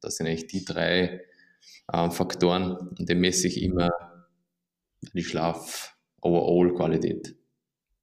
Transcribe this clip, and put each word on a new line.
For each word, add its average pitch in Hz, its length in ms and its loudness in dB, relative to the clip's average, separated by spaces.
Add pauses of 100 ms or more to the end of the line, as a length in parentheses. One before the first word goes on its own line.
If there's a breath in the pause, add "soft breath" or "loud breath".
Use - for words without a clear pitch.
Das - 160 -8
sind 80 100 -4
eigentlich 80 200 -4
die 95 160 -6
drei, 87 580 0 (680 loud breath)
ähm, 85 200 2
Faktoren. 90 640 0
Und - 320 -8
dann 87 100 2
messe 92 280 2
ich 87 140 -2
immer 87 280 2 (1200)
die 87 100 -2
Schlaf-Overall-Qualität. 85 2000 0 (680)